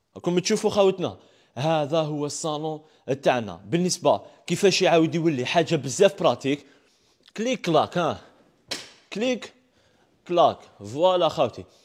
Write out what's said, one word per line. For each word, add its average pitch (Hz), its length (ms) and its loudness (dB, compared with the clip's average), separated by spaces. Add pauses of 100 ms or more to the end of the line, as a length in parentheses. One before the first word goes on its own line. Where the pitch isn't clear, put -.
(160)
راكم 175 220 -2
تشوفوا 208 320 0
خوتنا، 190 460 0 (380)
هذا 156 460 0
هو 151 260 -4
الصالون 151 540 -6 (420)
تاعنا. 107 440 0
بالنسبه 147 540 0 (260)
كيفاش 185 360 2
يعاود 160 320 4
يولي 156 300 -2
حاجه 170 320 0
بزاف 151 440 2
براتيك، 143 460 0 (680)
كليك 233 300 -4
كلاك، 151 320 2
ها 135 220 -2 (920)
كليك 240 400 -4 (760)
كلاك، 160 300 4 (260)
فوالا 165 440 2
خوتي. 127 360 -2 (200)